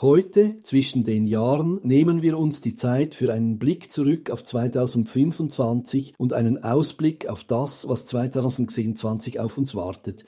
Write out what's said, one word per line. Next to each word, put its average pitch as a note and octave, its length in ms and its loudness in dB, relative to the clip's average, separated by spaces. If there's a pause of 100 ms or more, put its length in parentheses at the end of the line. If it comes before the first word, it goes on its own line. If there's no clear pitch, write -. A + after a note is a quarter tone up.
Heute, F#3+ 600 4
zwischen C3+ 400 2
den G#2+ 240 2
Jahren, C3+ 560 0
nehmen D#3+ 400 4
wir D#3+ 160 2
uns D#3 220 0
die - 160 -4
Zeit C3 380 0
für B2 160 0
einen A2+ 280 0
Blick - 340 -2
zurück D3+ 380 0
auf - 140 -6
zweitausendfünfundzwanzig B2 1700 -2
und B2+ 160 0
einen A#2 300 0
Ausblick D#3 680 0
auf - 160 -8
das, B2+ 440 -2
was B2 180 -2
zweitausendsechsundzwanzig A#2+ 1300 -2
auf A2+ 180 -4
uns C3+ 160 -2
wartet. F#2+ 540 -8